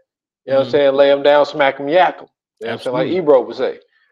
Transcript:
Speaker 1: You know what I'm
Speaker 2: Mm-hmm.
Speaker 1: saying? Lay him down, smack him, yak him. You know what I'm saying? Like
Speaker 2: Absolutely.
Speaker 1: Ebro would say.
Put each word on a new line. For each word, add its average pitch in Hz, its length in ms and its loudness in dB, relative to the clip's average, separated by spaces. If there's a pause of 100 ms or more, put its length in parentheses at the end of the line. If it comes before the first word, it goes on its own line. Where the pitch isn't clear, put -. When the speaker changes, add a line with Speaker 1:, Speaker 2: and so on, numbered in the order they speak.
(460)
Speaker 1:
You 131 80 -6
know 135 60 2
what 135 80 0
I'm 120 40 -14
Speaker 2:
Mm-hmm. - 0 -
Speaker 1:
saying? 139 240 2
Lay 139 160 4
him 139 120 0
down, 143 220 4
smack 139 340 -2
him, 143 100 -8
yak 170 320 0
him. - 60 -20 (340)
You 113 60 -10
know 117 60 -8
what 113 60 -10
I'm - 40 -18
saying? 127 120 -6
Like 127 120 -4
Speaker 2:
Absolutely. 165 100 -4
Speaker 1:
Ebro 147 260 4
would 113 140 -12
say. 127 220 -6 (320)